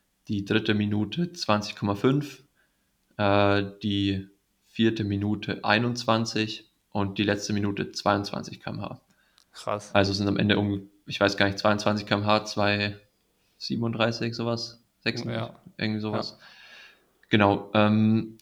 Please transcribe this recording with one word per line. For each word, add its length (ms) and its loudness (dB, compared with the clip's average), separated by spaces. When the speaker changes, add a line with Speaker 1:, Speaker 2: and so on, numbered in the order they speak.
Speaker 1:
Die 160 -4
dritte 300 0
Minute 580 -2
zwanzig 440 -2
Komma 180 -2
fünf, 500 0
äh, 480 4
die 460 0
vierte 380 0
Minute 600 -2
einundzwanzig 1040 0
und 280 -4
die 60 0
letzte 280 -2
Minute 400 -2
zweiundzwanzig 680 -4
K 100 -10
M 100 -8
H. 200 -12
Speaker 2:
Krass. 420 -8
Speaker 1:
Also 180 4
es 60 -2
sind 100 0
am 80 0
Ende 220 4
um, 300 -2
ich 140 -10
weiß 160 4
gar 100 2
nicht, 120 -4
zweiundzwanzig 480 0
K 80 0
M 120 -2
H, 200 2
zwei 500 0
siebenunddreißig, 760 -2
sowas, 480 -6
sechsunddreißig, 480 -6
Speaker 2:
Ja. 120 -20
Speaker 1:
irgendwie 240 -4
sowas. 400 -6
Speaker 2:
Ja. 60 -20
Speaker 1:
Genau, 440 4
ähm, 680 4